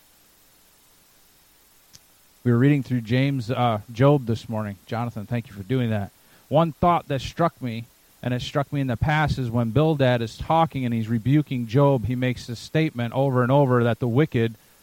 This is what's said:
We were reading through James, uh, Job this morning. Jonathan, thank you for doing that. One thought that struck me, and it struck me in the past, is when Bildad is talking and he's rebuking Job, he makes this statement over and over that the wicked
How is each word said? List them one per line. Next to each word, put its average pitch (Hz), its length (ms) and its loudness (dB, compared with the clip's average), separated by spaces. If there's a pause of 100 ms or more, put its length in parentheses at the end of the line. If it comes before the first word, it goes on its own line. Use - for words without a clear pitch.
(2500)
We 123 80 2
were 117 80 4
reading 143 240 4
through 123 180 -4
James, 127 480 -2
uh, 117 300 -2 (120)
Job 135 360 2
this 113 200 -4
morning. 107 380 -6
Jonathan, 113 400 -8
thank 120 220 -6
you - 60 -20
for 101 100 -12
doing 120 260 -2
that. 101 220 -4 (360)
One 156 260 2
thought 175 340 0
that 139 140 -4
struck - 380 -4
me, 117 260 -8 (360)
and 123 140 -4
it 123 80 -6
struck - 280 -4
me 143 100 -2
in 135 60 -2
the 120 80 -2
past, 151 440 0
is 123 100 -4
when 117 220 0
Bildad 135 500 2
is 113 160 -8
talking 156 480 0
and 120 80 -2
he's 113 140 -2
rebuking 123 580 0
Job, 135 400 2
he 127 100 -2
makes 127 300 -4
this 117 140 -12
statement 127 560 -2
over 131 260 2
and 123 100 2
over 127 320 4
that 117 160 0
the 127 80 -2
wicked 117 460 0 (300)